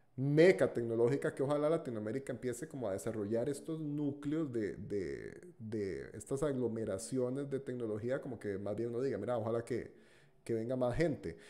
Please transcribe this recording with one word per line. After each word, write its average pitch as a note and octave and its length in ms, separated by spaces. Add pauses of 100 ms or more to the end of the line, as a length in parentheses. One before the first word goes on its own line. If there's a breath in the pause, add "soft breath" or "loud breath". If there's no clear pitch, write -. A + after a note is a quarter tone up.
(160)
meca D3 560
tecnológica, C#3 600
que C#3+ 120
ojalá D3 260
Latinoamérica B2+ 640
empiece B2 340
como B2 220
a F#2+ 60
desarrollar A2 540
estos D#3 300
núcleos D3 720
de, G#2+ 240
de, D2 640 (200)
de G2+ 540
estas C#3 280
aglomeraciones B2 1080
de C3+ 120
tecnología, A#2+ 600
como B2 160
que G2+ 220
más G2+ 160
bien A#2 140
uno A#2 120
diga, B2+ 160
"Mira, A#2 220
ojalá A2+ 260
que, - 280 (500 soft breath)
que A#2 120
venga A2+ 200
más B2 220
gente". C3+ 400 (140 loud breath)